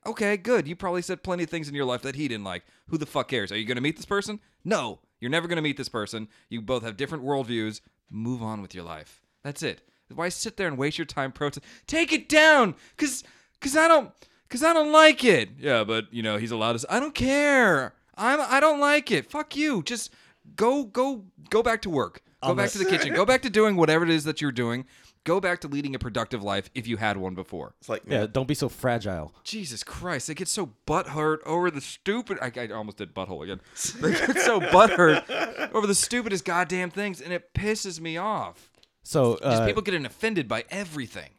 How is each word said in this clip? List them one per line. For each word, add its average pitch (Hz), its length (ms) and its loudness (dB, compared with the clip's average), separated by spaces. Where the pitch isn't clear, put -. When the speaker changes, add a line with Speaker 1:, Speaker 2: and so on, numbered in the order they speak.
Speaker 1:
Okay, 208 300 0
good. 196 320 0
You 170 80 -8
probably 180 260 -4
said 180 220 -8
plenty 180 200 -4
of 156 60 -6
things 156 200 -6
in 143 60 -10
your 143 100 -2
life 123 160 -2
that 131 140 -8
he 147 120 -4
didn't 110 160 -4
like. 90 220 -8
Who 160 80 -2
the 151 80 -2
fuck 135 240 -4
cares? 101 240 -2
Are 104 40 -4
you 110 60 -4
gonna 123 160 -4
meet 147 160 -2
this - 100 -16
person? 202 360 -4
No, 165 340 -2
you're 123 100 -4
never 170 160 0
gonna 170 140 -2
meet 147 160 -2
this 127 100 -8
person. 107 400 -8
You 117 120 -8
both 117 220 -2
have 110 140 -10
different 143 260 -6
worldviews. 117 560 -2
Move 117 340 -6
on 110 180 -8
with 92 140 -16
your 90 80 -12
life. 80 380 -16
That's 143 220 -10
it. 139 160 -6
Why 160 140 -4
sit - 300 -8
there 190 100 -2
and 143 100 -4
waste 139 200 -2
your 165 80 -4
time 135 260 -6
protest? 143 340 -6
Take 330 240 0
it 311 160 -2
down, 302 480 6
'cause, 277 260 -4
'cause 277 160 0
I 320 100 6
don't, 294 240 6
'cause 247 120 -6
I 330 120 4
don't 302 180 4
like 311 320 8
it! 135 340 6
Yeah, 127 280 2
but, 110 280 -2
you 117 80 -6
know, 110 140 0
he's 113 160 -2
allowed 113 220 0
to 117 60 -2
s-, 113 100 -6
I 220 100 0
don't 285 160 -4
care! 254 760 4
I'm, 262 240 0
I 254 180 2
don't 294 220 4
like 285 280 2
it! 165 220 0
Fuck 294 240 -6
you! 277 280 0
Just 233 280 -6
go, 262 280 2
go, 240 420 -2
go 220 100 4
back 226 220 0
to 208 80 -6
work. 123 320 -2
Go 135 80 -2
Speaker 2:
On 135 80 2
Speaker 1:
back 202 140 0
Speaker 2:
the 208 80 -8
Speaker 1:
to 185 60 0
the 185 40 0
kitchen. - 240 0
Go 175 100 4
back 254 200 4
to 254 80 -2
doing 214 240 4
whatever 160 280 4
it 170 60 2
is 160 140 2
that 151 180 -4
you're 147 100 0
doing. 120 340 -2
Go 185 160 2
back 175 200 0
to 160 60 -10
leading 143 280 -4
a 123 40 -6
productive 113 420 -4
life 98 320 -2
if 117 140 -8
you 117 100 -2
had 104 200 0
one 92 180 -6
before. 87 440 -10
Speaker 3:
It's - 100 -20
like, 110 180 -6
Speaker 2:
Yeah, 127 140 0
Speaker 3:
man, 107 100 -2
Speaker 2:
don't 131 160 0
be 143 80 0
so 135 140 -2
fragile. 101 720 -4
Speaker 1:
Jesus 117 400 -10
Christ, 170 440 -8
they 156 60 -8
get 170 140 -6
so 165 240 -4
butthurt 156 580 0
over 175 240 0
the 147 120 -6
stupid, 202 600 -6
I, 127 140 -4
I 120 180 -6
almost 107 240 -8
did 92 160 -10
butthole 92 300 -8
again. 92 160 -8
<laughs> - 220 -6
They 160 120 2
get - 280 0
so 247 200 2
butthurt 180 1120 4
over 214 120 0
the 196 80 2
stupidest 220 520 -2
goddamn 180 440 -2
things, 196 320 -6
and 165 120 -8
it 175 200 -8
pisses 196 460 -4
me 160 180 -8
off. 175 540 -6
Speaker 2:
So, 120 400 4
Speaker 1:
Just 117 180 4
Speaker 2:
uh, 113 40 2
Speaker 1:
people 151 160 0
getting 175 240 -2
offended 175 420 -4
by 113 220 -4
everything. 147 680 -10